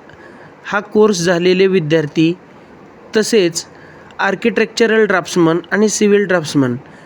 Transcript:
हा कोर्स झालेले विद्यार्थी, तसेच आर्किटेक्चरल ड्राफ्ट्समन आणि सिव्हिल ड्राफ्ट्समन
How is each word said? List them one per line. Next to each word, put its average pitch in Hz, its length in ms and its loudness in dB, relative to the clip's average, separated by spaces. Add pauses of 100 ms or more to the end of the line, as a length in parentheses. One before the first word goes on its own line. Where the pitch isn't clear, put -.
(640)
हा 202 160 -6
कोर्स 214 400 2
झालेले 180 460 2
विद्यार्थी, 165 680 0 (800)
तसेच 202 500 0 (520)
आर्किटेक्चरल 220 880 0
ड्राफ्ट्समन 170 520 0 (140)
आणि 208 160 2
सिव्हिल 202 360 0
ड्राफ्ट्समन 151 520 -2 (300)